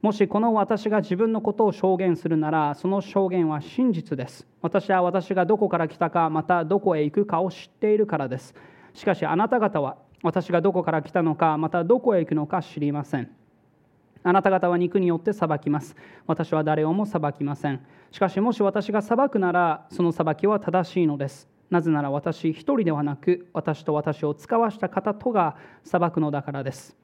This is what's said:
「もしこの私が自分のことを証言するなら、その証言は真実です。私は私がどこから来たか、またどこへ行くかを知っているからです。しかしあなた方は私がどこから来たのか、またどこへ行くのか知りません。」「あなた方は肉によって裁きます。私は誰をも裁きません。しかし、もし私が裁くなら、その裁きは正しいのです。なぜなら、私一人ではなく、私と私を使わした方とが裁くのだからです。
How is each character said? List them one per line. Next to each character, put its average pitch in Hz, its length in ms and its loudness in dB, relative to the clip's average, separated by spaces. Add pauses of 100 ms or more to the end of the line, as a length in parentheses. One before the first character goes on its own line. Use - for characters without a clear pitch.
「も 214 100 2
し 208 160 2
こ 208 120 0
の 226 160 2
私 214 340 0
が 208 120 2
自 185 140 -2
分 226 160 0
の 214 100 -2
こ 214 120 -2
と 214 140 2
を 185 40 2
証 185 260 0
言 180 180 2
す 170 120 -8
る 160 100 2
な 156 120 0
ら、 151 240 0
そ - 140 -6
の 190 140 0
証 196 280 0
言 175 200 2
は 151 120 -2
真 247 320 0
実 151 240 -4
で 131 100 -6
す。 - 200 -20 (160)
私 185 260 -2
は 185 140 4
私 180 320 0
が 180 100 2
ど 202 140 2
こ 208 100 2
か 175 80 0
ら - 100 0
来 - 100 -10
た 165 120 0
か、 165 220 2
ま 156 100 0
た 170 240 2
ど 196 140 0
こ 190 180 2
へ 151 60 2
行 147 100 -2
く 202 140 2
か 170 160 0
を 185 80 -2
知 - 200 -20
っ - 60 -20
て 214 160 2
い 214 60 4
る 208 80 2
か 165 100 -2
ら 139 100 -2
で 127 120 -6
す。 - 160 -20 (380)
し - 120 -12
か 196 80 2
し - 100 -4
あ 156 120 0
な 208 120 2
た 254 120 2
方 196 220 0
は 135 160 -6 (260)
私 175 280 -2
が 175 80 4
ど 180 140 2
こ 180 80 0
か 165 80 -4
ら 156 140 0
来 - 80 -16
た 180 100 2
の 160 140 0
か、 156 240 2
ま 160 100 -2
た 170 140 0
ど 233 160 2
こ 233 160 2
へ 175 60 4
行 156 80 -4
く - 40 0
の 151 140 -2
か 156 160 -2
知 - 160 -12
り 147 120 0
ま 147 120 -6
せ 139 160 -4
ん。」 113 100 -8 (920)
「あ 175 100 2
な 190 80 6
た 196 80 2
方 185 200 2
は 175 80 2
肉 180 220 2
に 185 80 2
よ 165 100 2
っ - 20 -2
て 202 140 -2
裁 180 140 0 (120)
き 156 100 -4
ま 147 120 0
す。 - 140 -16 (320)
私 160 260 -2
は 156 100 2
誰 156 220 2
を 160 80 0
も 202 120 0
裁 185 160 -4 (120)
き - 100 -8
ま 143 120 -4
せ 143 160 -4
ん。 131 80 -6 (320)
し - 80 -20
か 185 100 4
し、 190 100 -2
も 233 120 2
し 220 100 -2
私 196 300 0
が 208 100 0
裁 226 160 0 (120)
く 208 100 0
な 180 120 2
ら、 170 380 0
そ - 140 -2
の 170 80 2
裁 160 240 0
き 196 120 0
は 208 120 2
正 175 320 -2
し 180 120 0
い 160 40 4
の 147 100 0
で 139 100 -4
す。 - 220 -14 (200)
な 175 120 2
ぜ 160 80 0
な 151 120 2
ら、 139 100 -2
私 156 400 -2
一 156 100 -10
人 262 220 0
で 170 80 2
は 147 100 -2
な 147 140 -2
く、 180 380 -2
私 156 300 -4
と 156 100 -2
私 151 320 -2
を 147 80 0
使 - 260 -2
わ 233 120 2
し 214 60 -14
た 185 120 -4
方 - 240 -2
と 214 180 -4
が 175 240 0 (280)
裁 - 160 -2 (120)
く 165 80 -2
の 151 100 2
だ 139 140 -4
か 143 80 -8
ら 139 120 -8
で 131 80 -6
す。 - 320 -18